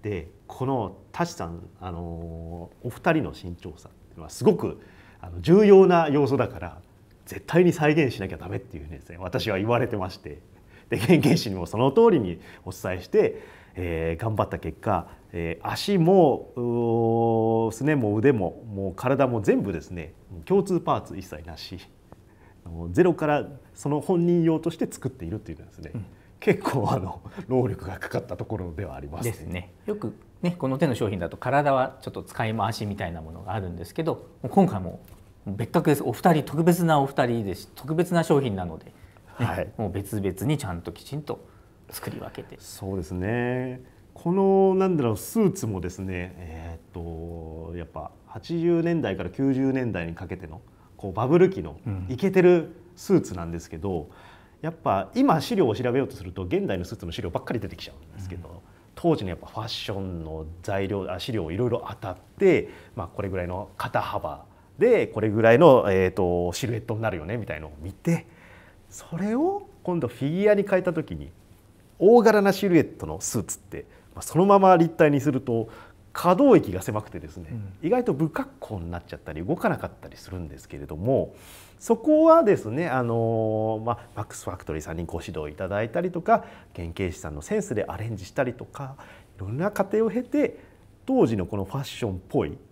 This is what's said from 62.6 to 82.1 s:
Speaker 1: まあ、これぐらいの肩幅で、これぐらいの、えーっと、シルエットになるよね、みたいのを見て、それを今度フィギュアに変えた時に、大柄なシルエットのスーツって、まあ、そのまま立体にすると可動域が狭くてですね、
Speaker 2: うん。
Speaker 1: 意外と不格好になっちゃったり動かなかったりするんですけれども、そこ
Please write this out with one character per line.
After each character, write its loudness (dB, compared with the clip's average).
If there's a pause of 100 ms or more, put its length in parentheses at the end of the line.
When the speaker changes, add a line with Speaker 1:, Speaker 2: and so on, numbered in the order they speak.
Speaker 1:
ま -6
あ、 -10
こ -10
れ -4
ぐ -4
ら -2
い -6
の -8
肩 -4
幅 -8 (320)
で、 4
こ -6
れ 2
ぐ 0
ら 10
い 8
の、 10
え 4
ー 2
っ -18
と、 0
シ -6
ル -4
エ -6
ッ -6
ト -6
に -6
な -2
る -8
よ -10
ね、 -6
み -8
た -8
い -12
の -14
を -16
見 -12
て、 -4 (640)
そ -14
れ -2
を -2 (160)
今 -2
度 -2
フ -6
ィ -2
ギ 6
ュ 8
ア 8
に 0
変 4
え -10
た 0
時 -6
に、 -12 (680)
大 10
柄 6
な 6
シ 0
ル 6
エ 10
ッ 4
ト -8
の -6
ス -4
ー -2
ツ -10
っ -20
て、 -14 (300)
ま -12
あ、 -10
そ -4
の 6
ま 8
ま 8
立 4
体 6
に 2
す 2
る -2
と -2 (440)
可 2
動 8
域 2
が -4
狭 -4
く -18
て -10
で -16
す -18
ね、 -14
Speaker 2:
う -8
ん。 -10
Speaker 1:
意 0
外 2
と 0
不 0
格 -6
好 -10
に -8
な -6
っ -10
ち -14
ゃ -12
っ -16
た -12
り -6
動 -2
か -2
な 0
か -8
っ -8 (100)
た -18
り -20
す -20
る -10
ん -10
で -16
す -20
け -14
れ -12
ど -10
も、 -2 (420)
そ 0
こ 4